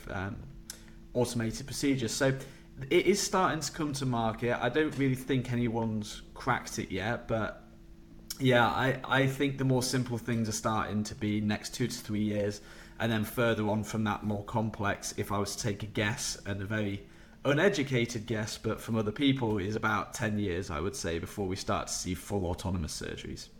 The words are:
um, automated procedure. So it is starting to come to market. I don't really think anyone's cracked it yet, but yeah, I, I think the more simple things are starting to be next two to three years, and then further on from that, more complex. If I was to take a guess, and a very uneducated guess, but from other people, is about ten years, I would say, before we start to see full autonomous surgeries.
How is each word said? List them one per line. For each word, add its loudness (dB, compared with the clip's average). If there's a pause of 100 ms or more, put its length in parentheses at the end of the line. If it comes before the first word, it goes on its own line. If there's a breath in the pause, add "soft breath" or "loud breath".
(120)
um, -6 (800 loud breath)
automated 0
procedure. 0
So 2 (540 loud breath)
it 6
is 6
starting 2
to -4
come -2
to -2
market. 0
I 2
don't 2
really 4
think 0
anyone's 0 (100)
cracked -2
it -4
yet, -2
but -2 (760)
yeah, 8
I, 2
I 6
think 0
the 0
more 6
simple 0
things 0
are -2
starting 0
to -8
be 2
next 0
two 0
to -4
three -2
years, 0 (380 loud breath)
and 0
then 2
further 2
on 2
from -2
that, 0
more -2
complex. -2
If -2
I 0
was -2
to -8
take -2
a -8
guess, -2
and -4
a -4
very -2 (420 loud breath)
uneducated 4
guess, -2
but -2
from -2
other 2
people, 2
is 0
about 0
ten 0
years, 0
I -2
would -2
say, -2
before -4
we 0
start -2
to -4
see -2
full -2
autonomous -2
surgeries. -8 (100)